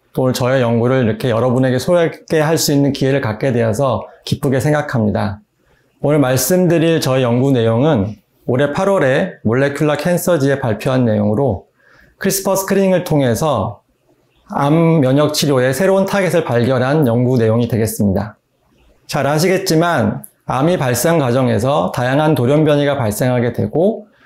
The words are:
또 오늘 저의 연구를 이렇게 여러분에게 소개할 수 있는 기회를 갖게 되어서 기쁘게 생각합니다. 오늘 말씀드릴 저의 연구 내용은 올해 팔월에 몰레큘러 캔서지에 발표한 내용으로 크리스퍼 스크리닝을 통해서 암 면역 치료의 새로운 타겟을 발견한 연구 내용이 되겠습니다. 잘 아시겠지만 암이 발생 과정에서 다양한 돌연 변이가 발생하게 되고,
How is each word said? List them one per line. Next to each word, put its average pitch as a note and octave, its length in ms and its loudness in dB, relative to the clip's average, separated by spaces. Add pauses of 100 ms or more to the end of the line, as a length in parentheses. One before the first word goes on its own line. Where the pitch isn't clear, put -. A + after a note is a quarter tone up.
(120)
또 C#3 100 -4
오늘 B2+ 120 2
저의 B2+ 280 0
연구를 A#2+ 440 0
이렇게 A2 240 -2
여러분에게 B2+ 500 0
소개할 E3 800 0
수 - 160 -2
있는 C#3+ 180 2
기회를 C#3 300 -2
갖게 A#2+ 320 -4
되어서 A2+ 520 0 (200)
기쁘게 C3+ 340 -2
생각합니다. A2 800 -2 (640)
오늘 D3 180 0
말씀드릴 D#3+ 800 2
저의 C3 240 0
연구 B2 300 2
내용은 A2+ 640 0 (280)
올해 C#3 280 0
팔월에 F#3 640 0 (100)
몰레큘러 C#3 520 0
캔서지에 E3 640 0
발표한 B2+ 460 0
내용으로 G#2+ 600 0 (500)
크리스퍼 F#3+ 400 -2
스크리닝을 F#3+ 480 0
통해서 B2+ 720 0 (680)
암 E3 500 2
면역 C3+ 340 2
치료의 C3+ 400 0
새로운 F#3+ 320 0
타겟을 F#3 380 -2
발견한 A#2+ 640 0
연구 B2 300 2
내용이 A#2 320 2
되겠습니다. G#2+ 720 -2 (680)
잘 C#3+ 180 -2
아시겠지만 D#3+ 1000 0 (220)
암이 D3 300 0
발생 D3+ 400 0
과정에서 C3 800 0
다양한 C#3+ 400 0
돌연 C#3 300 2
변이가 C#3+ 340 0
발생하게 B2 540 -2
되고, D#3+ 520 -2 (200)